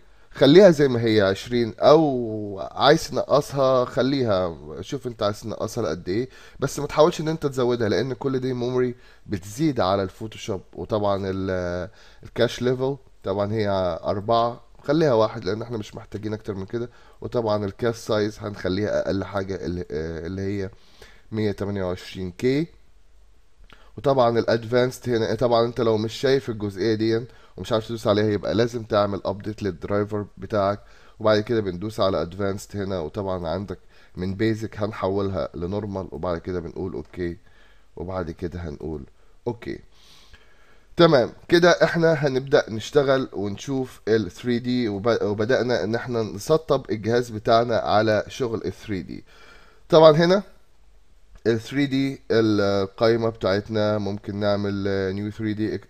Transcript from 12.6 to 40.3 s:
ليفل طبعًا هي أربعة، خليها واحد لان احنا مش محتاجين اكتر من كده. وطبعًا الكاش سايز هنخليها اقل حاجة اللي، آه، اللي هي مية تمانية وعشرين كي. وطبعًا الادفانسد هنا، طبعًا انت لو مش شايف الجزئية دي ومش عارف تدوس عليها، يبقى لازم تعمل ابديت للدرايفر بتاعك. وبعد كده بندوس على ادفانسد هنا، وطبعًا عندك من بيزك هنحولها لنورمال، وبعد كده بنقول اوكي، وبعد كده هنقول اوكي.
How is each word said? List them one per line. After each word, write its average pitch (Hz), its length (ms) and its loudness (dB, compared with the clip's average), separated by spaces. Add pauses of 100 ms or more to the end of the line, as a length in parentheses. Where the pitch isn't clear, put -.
ليفل 131 340 0 (280)
طبعًا 101 280 -2
هي 98 520 0
أربعة، 117 560 0 (220)
خليها 151 300 2
واحد 110 320 2
لان 107 180 -4
احنا 117 160 -8
مش - 160 -12
محتاجين 107 400 -10
اكتر 104 200 -8
من 95 100 -8
كده. 117 260 -8 (300)
وطبعًا 107 440 -2
الكاش 113 320 -2
سايز 107 420 -2
هنخليها 101 680 -2
اقل 98 180 -2
حاجة 98 300 -6 (120)
اللي، 87 240 -4
آه، 80 360 -6
اللي 95 160 -6
هي 98 280 -4 (640)
مية 107 200 0
تمانية 101 320 -4
وعشرين 90 460 -6
كي. 135 360 0 (1300)
وطبعًا 117 400 4
الادفانسد 120 720 0
هنا، 110 240 0
طبعًا 117 320 2
انت 120 140 -4
لو 113 160 2
مش 110 160 -4
شايف 131 380 0
الجزئية 104 440 -2
دي 113 320 0 (300)
ومش - 160 -8
عارف 110 160 -2
تدوس 117 180 -6
عليها، 107 240 2
يبقى 87 240 -2
لازم 117 280 0
تعمل 101 420 0
ابديت 104 380 -6
للدرايفر 101 640 -4 (120)
بتاعك. 101 420 0 (400)
وبعد 107 200 4
كده 113 200 0
بندوس 98 400 -4
على 95 220 2
ادفانسد 98 540 -6
هنا، 95 240 -4
وطبعًا 92 480 -6
عندك 92 300 -6 (380)
من 92 180 -4
بيزك 110 440 -2
هنحولها 98 760 -2
لنورمال، 98 580 -6
وبعد 85 260 -4
كده 90 220 -6
بنقول 82 320 -8
اوكي، 85 440 -8 (600)
وبعد 87 340 -8
كده 87 300 -8
هنقول 78 420 -10 (440)
اوكي. 113 320 -8 (1200)